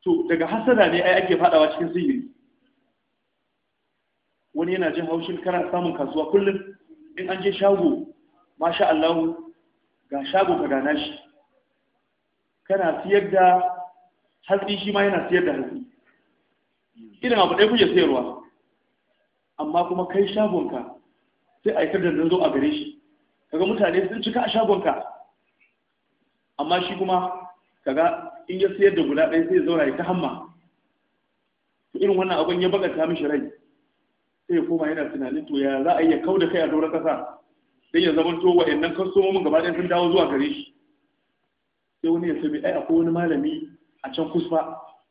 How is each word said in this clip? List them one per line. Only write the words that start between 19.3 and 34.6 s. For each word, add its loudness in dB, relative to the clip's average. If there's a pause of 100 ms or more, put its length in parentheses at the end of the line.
Amma -2
kuma -2
kai 2
shagonka, -2 (680)
sai 0
a 2
yi -4
ta -2
dandazo 0
a 2
gare 0
shi. -8 (500)
Kaga -2
mutane 0
sun -6
cika -2
a -2
shagonka. 0 (1600)
Amma -2
shi -8
kuma, -2 (520)
kaga -2 (160)
in -4
ya 2
siyar 6
da 0
guda 2
ɗaya, 2
sai 2
ya 4
zauna 2
ya -4
ta -4
hamma. -6 (1400)
To, -8
irin 2
wannan 0
abin 0
ya 2
bakanta 0
mishi -2
rai. 0 (1080)
Sai 0
ya 2